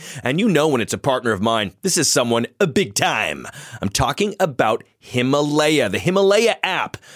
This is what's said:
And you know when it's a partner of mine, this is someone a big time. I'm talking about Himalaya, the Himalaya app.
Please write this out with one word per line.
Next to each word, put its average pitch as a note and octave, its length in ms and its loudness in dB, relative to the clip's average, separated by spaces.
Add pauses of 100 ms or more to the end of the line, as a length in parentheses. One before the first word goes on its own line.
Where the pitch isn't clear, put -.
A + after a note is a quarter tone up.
(240)
And C#3+ 180 0
you A#3 80 2
know D#3 180 4
when C3+ 140 2
it's G2+ 120 -4
a G#2+ 40 -2
partner B2+ 340 0
of G2 100 -2
mine, A2 320 0 (100)
this F#3+ 140 0
is D3+ 140 0
someone A#2+ 360 2 (120)
a G3 80 2
big C#3 280 -2
time. G#2 500 -2 (360)
I'm F#2 60 -2
talking C#3+ 540 -2
about B2 420 0 (160)
Himalaya, D3 880 2
the F#2 120 -2
Himalaya G3 640 2
app. D#3+ 340 -4 (180)